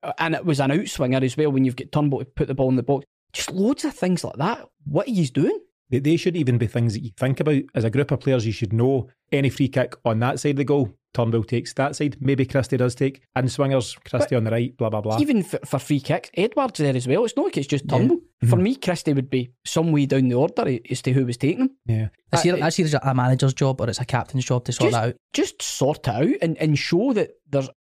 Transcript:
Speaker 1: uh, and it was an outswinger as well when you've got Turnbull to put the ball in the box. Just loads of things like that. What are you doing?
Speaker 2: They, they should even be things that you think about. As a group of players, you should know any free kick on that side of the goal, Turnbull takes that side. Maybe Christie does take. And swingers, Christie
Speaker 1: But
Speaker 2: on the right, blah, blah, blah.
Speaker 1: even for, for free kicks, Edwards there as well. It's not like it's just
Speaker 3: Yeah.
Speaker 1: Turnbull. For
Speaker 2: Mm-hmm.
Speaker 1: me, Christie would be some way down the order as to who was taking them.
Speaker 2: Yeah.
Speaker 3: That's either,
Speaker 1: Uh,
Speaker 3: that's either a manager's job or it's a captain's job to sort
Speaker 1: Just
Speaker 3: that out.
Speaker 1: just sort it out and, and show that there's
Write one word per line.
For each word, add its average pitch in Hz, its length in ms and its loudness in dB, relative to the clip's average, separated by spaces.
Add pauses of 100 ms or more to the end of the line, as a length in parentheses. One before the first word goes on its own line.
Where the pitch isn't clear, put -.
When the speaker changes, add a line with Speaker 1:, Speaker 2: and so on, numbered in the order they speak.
Speaker 1:
uh, - 140 -6
and 160 180 0
it - 100 -8
was 147 140 0
an 139 100 2
outswinger 135 540 0
as 127 120 -2
well 151 140 2
when 135 140 2
you've 127 120 0
got - 140 -12
Turnbull 147 300 0
to 131 60 -8
put - 200 -4
the 135 80 -4
ball 135 140 0
in 127 80 2
the 123 80 0
box. 139 200 0 (280)
Just - 180 -8
loads 202 340 0
of 294 80 -2
things 180 300 0
like - 140 -10
that. 175 280 -4 (200)
What 147 240 -2
are 262 40 -2
you 180 140 2
doing? 180 320 0 (320)
Speaker 2:
They, 123 80 2
they 147 180 2
should 170 200 0
even 127 220 2
be 117 100 0
things 117 260 0
that 113 80 -6
you 120 140 -10
think 135 240 -2
about. 147 220 2 (120)
As 123 80 -2
a 110 80 0
group 131 220 0
of - 80 -2
players, 127 260 0
you 110 60 -2
should 104 200 -4
know 120 360 2 (240)
any 139 180 2
free 135 180 0
kick 131 260 -2 (100)
on 113 160 2
that 123 180 0
side 147 120 0
of 139 60 0
the 139 80 0
goal, 135 280 0 (220)
Turnbull 117 300 2
takes - 300 -4
that 139 220 -2
side. 147 240 -2
Maybe 131 260 0
Christie 135 300 -2
does 123 180 0
take. 135 280 -2 (120)
And 127 160 0
swingers, 135 440 0 (140)
Christie - 220 0
Speaker 1:
But 131 80 2
Speaker 2:
on 110 60 0
the 110 80 0
right, 120 240 -2
blah, 113 120 0
blah, 107 120 -2
blah. 107 180 0
Speaker 1:
even 285 240 2
for, 151 240 -6
for 139 140 -2
free 147 200 0
kicks, 190 360 -4
Edwards 247 420 -2
there 143 180 2
as 123 120 -2
well. 175 160 2
It's 226 120 -4
not 311 100 0
like - 100 -2
it's 143 100 -2
just 139 200 -2
Speaker 3:
Yeah. 139 120 2
Speaker 1:
Turnbull. 294 200 4 (240)
For 117 40 2 (100)
Speaker 2:
Mm-hmm. 180 60 4
Speaker 1:
me, 226 140 2
Christie 165 360 -2
would 135 180 0
be 123 200 -2 (140)
some 165 280 0
way 147 140 4
down 135 220 2
the 123 80 2
order 175 420 0 (100)
as - 140 -6
to 127 100 0
who 131 140 2
was 120 100 -4
taking 151 300 0
them. 262 100 -2 (100)
Speaker 2:
Yeah. 110 220 0 (220)
Speaker 3:
That's 170 160 2
either, 185 120 2
Speaker 1:
Uh, - 20 -2
Speaker 3:
that's 160 200 0
either 151 220 2
a 135 120 0
manager's 127 400 2
job 135 260 0
or 117 100 -2
it's - 100 -4
a 123 40 -2
captain's 123 400 -2
job 123 220 0
to 127 60 -4
sort - 200 0
Speaker 1:
Just 117 100 2
Speaker 3:
that 117 60 0
out. 120 80 -6 (160)
Speaker 1:
just - 300 -2
sort - 440 -2
it - 20 0
out 120 200 2 (140)
and, 165 160 0
and 151 200 2
show 214 360 0
that 196 160 0 (180)
there's 139 200 -2 (140)